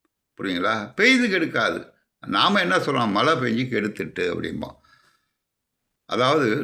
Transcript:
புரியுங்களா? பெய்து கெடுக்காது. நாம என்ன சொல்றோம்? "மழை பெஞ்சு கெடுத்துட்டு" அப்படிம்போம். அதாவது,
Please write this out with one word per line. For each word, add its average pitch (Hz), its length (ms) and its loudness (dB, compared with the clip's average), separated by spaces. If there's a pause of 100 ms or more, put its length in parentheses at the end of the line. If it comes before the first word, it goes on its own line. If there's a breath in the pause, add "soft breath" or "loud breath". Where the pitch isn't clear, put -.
(380)
புரியுங்களா? 101 560 -4
பெய்து 247 340 4
கெடுக்காது. 120 640 -2 (360)
நாம 147 320 2
என்ன 180 180 2
சொல்றோம்? 131 340 0
"மழை 120 220 2
பெஞ்சு 127 400 0
கெடுத்துட்டு" 101 460 -4
அப்படிம்போம். 82 560 -4 (1300 soft breath)
அதாவது, 123 580 2